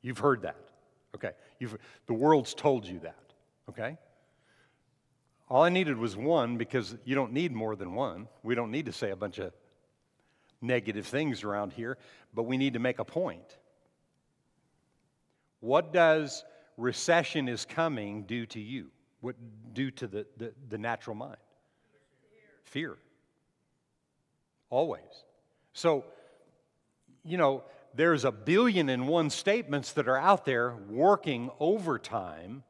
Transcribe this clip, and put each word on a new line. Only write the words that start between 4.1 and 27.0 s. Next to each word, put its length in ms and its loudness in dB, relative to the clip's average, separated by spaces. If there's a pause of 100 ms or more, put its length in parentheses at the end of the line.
All 140 6
I 80 8
needed 260 2
was 200 -4
one, 420 2
because 360 -4 (100)
you 100 -2
don't 180 0
need 200 -2
more 220 -4
than 200 -10
one. 340 -6 (140)
We 120 -2
don't 160 -2
need 160 -4
to 60 -8
say 180 -4
a 60 -6
bunch 220 -8
of 160 -8 (1040)
negative 460 -2
things 380 -4
around 280 -4
here, 240 -8 (380)
but 80 -4
we 160 -2
need 160 0
to 40 -2
make 200 -2
a 60 -6
point. 520 -8 (2000)
What 340 0
does 500 4 (320)
"recession 720 0
is 160 -6
coming" 600 -4
do 220 -6
to 140 -12
you? 300 -12 (320)
What 120 -8 (380)
do 200 -2
to 140 -10
the, 200 -6 (100)
the, 160 -10 (160)
the 100 -8
natural 380 -6
mind? 240 -14 (1200)
Fear. 340 -8 (1700)
Always. 560 -4 (480)
So 320 2 (1200)